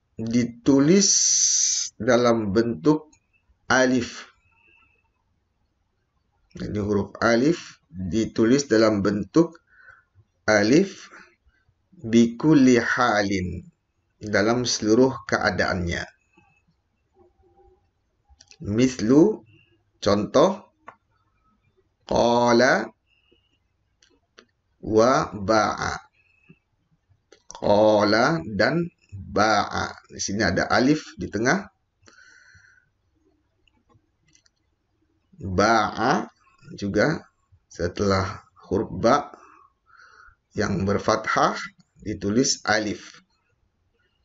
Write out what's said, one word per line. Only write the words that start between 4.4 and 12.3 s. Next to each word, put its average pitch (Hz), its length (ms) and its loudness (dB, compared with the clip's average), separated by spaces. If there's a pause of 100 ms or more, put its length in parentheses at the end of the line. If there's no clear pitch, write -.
Jadi - 240 -8
huruf 101 400 -2
alif 120 720 0
ditulis 110 800 0
dalam 107 320 2
bentuk 104 560 0 (880)
alif 110 640 2 (880)
bi 117 400 2